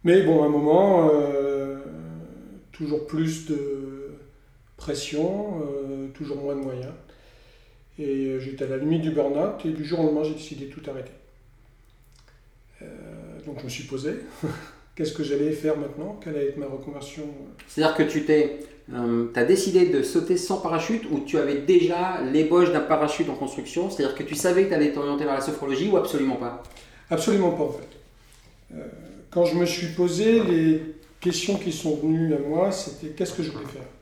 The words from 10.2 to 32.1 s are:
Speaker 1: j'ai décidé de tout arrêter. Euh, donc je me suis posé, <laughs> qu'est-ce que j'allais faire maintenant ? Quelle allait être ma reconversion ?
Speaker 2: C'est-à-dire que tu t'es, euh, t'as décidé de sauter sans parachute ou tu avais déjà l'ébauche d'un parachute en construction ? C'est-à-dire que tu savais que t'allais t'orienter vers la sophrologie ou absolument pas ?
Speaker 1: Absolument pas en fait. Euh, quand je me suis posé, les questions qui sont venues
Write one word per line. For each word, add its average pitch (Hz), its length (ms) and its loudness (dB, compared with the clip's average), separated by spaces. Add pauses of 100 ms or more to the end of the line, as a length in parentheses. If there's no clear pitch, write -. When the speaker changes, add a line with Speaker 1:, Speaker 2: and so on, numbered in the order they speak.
Speaker 1:
j'ai 156 100 -4
décidé 135 320 -14
de - 40 -14
tout 151 180 -14
arrêter. 131 240 -12 (1700)
Euh, - 60 -18 (580)
donc 139 140 -10
je 131 60 -12
me 123 40 -8
suis 123 160 -10
posé, 143 360 -6 (340)
<laughs> - 400 -20
qu'est-ce 156 180 -4
que 151 120 -4
j'allais 147 260 0
faire 151 260 0
maintenant ? 143 460 -10
Quelle 156 140 -8
allait 143 140 -2
être 147 60 -10
ma 143 100 -6
reconversion ? 139 580 -12 (420)
Speaker 2:
C'est-à-dire 156 300 2
que 165 80 4
tu 151 200 0
t'es, 151 360 4 (320)
euh, 117 420 0
t'as 120 100 4
décidé 180 440 6
de - 140 2
sauter 175 340 2
sans - 220 -2
parachute 170 520 -2
ou 139 100 0
tu - 180 -2
avais 143 240 0
déjà 175 600 4
l'ébauche 156 480 4
d'un 156 100 2
parachute 151 480 2
en 131 60 -4
construction ? 165 560 -4
C'est-à-dire 135 240 -2
que - 80 -8
tu 147 140 -6
savais 185 300 4
que - 40 -2
t'allais 147 220 4
t'orienter 143 320 -2
vers 139 100 0
la 135 60 -2
sophrologie 147 480 -2
ou 190 80 4
absolument 135 400 0
pas ? - 260 -8 (480)
Speaker 1:
Absolument 180 400 2
pas 151 140 -2
en - 80 -4
fait. - 160 -12 (840)
Euh, - 100 -14 (460)
quand 175 140 4
je 170 120 2
me 175 100 4
suis 170 220 -4
posé, 180 520 4
les 160 400 4 (400)
questions 180 380 0
qui 180 120 -4
sont 156 260 -2
venues 160 360 2